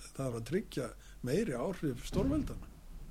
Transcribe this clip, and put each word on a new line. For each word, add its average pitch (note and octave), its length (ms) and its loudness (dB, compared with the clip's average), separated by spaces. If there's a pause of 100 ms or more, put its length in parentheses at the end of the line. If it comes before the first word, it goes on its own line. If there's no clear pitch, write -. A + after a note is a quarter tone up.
það C3+ 180 -2
er A#2 120 0
að A2+ 60 -4
tryggja D3 420 0 (320)
meiri D#3 340 4
áhrif C#3+ 520 0
stórveldana. C4+ 640 2 (420)